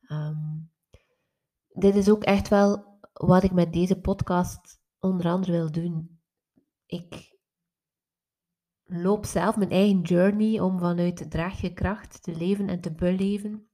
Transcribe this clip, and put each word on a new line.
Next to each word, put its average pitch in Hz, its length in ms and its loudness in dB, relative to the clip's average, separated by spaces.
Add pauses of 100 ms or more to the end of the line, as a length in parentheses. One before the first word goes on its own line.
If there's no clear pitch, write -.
Ehm, 151 560 -8 (1160)
dit 196 220 4
is 202 140 4
ook 208 140 4
echt 196 240 0
wel 202 520 0 (140)
wat 185 300 4
ik 190 80 2
met 170 220 2
deze 180 260 0
podcast - 840 -4 (180)
onder 185 260 -2
andere 180 260 0
wil 165 200 0
doen. 165 500 -6 (640)
Ik - 520 -14 (1500)
loop 185 420 -2
zelf 196 320 -2
mijn 190 140 0
eigen 196 300 4
journey 202 580 2
om 185 200 0
vanuit 175 520 -2
draagje 175 420 -6
kracht - 500 -6
te 170 120 -10
leven 196 340 -2
en 180 120 -4
te 165 120 -6
beleven. 202 800 -2